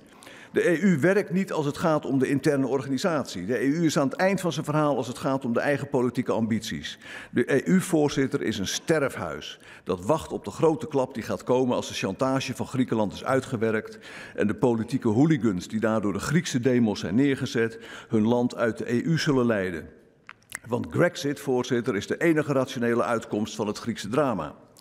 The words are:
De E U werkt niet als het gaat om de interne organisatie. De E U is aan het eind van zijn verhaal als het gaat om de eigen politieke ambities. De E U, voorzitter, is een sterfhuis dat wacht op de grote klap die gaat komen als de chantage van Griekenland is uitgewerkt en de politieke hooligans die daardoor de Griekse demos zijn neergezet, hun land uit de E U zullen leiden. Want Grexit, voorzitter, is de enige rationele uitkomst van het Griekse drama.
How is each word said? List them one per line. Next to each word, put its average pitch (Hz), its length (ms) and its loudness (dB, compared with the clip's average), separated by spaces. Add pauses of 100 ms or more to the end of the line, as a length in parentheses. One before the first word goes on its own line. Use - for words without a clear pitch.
(520)
De 135 180 2
E 175 100 2
U 185 200 4
werkt 185 320 2
niet 185 200 -2
als 147 140 -2
het 143 120 -4
gaat 156 280 2
om 131 120 0
de 127 100 2
interne 139 380 2
organisatie. 131 800 -2
De 113 160 0
E 127 40 2
U 160 180 2
is 151 140 2
aan 139 100 4
het - 80 -8
eind 190 240 2
van 170 120 -2
zijn 147 120 -4
verhaal 147 320 2
als 120 100 -2
het 120 120 -8
gaat 135 260 -2
om 117 80 0
de 117 80 2
eigen 135 280 0
politieke 123 440 0
ambities. 104 680 -2 (320)
De - 240 0
E 127 100 4
U, 180 160 4
voorzitter, 143 640 0
is 107 160 -2
een 95 80 -2
sterfhuis 107 920 -2 (240)
dat 90 200 -4
wacht 151 280 -2
op - 120 -6
de 101 60 -8
grote 147 380 2
klap 131 260 -2
die 113 80 -6
gaat 101 220 -6
komen 123 320 2
als 101 120 -4
de 110 60 -10
chantage 131 600 -2
van - 120 -6
Griekenland 113 460 0
is - 120 -10
uitgewerkt 113 760 -2 (360)
en - 120 0
de 101 80 0
politieke 120 540 2
hooligans 110 600 4
die 110 120 -4
daardoor 107 320 2
de 82 60 -2
Griekse 143 420 0
demos 120 400 2
zijn 85 140 -4
neergezet, 127 640 0 (300)
hun 110 160 4
land 120 320 2
uit 110 220 0
de - 140 -4
E 120 100 2
U 160 160 2
zullen 131 280 2
leiden. 92 420 -2 (760)
Want 110 240 -2
Grexit, 147 500 0
voorzitter, 123 560 0
is 104 100 -4
de 110 100 -2
enige 151 360 2
rationele 120 500 0
uitkomst 110 520 -2
van 113 120 -2
het 104 120 -4
Griekse 104 300 -6
drama. 113 460 0 (260)